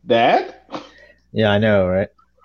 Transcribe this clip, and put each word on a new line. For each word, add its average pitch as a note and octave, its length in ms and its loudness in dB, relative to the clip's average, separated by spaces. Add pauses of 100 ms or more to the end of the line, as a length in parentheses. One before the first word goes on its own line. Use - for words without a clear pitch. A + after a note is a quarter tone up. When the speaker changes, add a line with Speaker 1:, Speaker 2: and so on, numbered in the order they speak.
Speaker 1:
"Dad?" F3 480 0 (800)
Speaker 2:
Yeah, G#2+ 180 0
I G2+ 80 2
know, G#2 280 2
right? F#2+ 220 -2 (360)